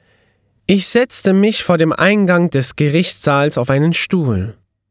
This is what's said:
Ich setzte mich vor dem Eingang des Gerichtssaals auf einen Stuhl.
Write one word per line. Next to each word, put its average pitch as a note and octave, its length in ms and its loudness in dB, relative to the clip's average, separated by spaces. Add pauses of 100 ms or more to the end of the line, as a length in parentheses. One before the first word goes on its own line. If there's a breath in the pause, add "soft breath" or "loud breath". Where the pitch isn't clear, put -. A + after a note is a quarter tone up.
(680)
Ich F#3+ 200 2
setzte - 460 0
mich G#3 300 0
vor F3 140 0
dem D#3+ 140 2
Eingang F3+ 600 2
des C3+ 240 -2
Gerichtssaals D3 800 0
auf B2+ 140 -2
einen D3+ 220 0
Stuhl. A2+ 600 -2 (360)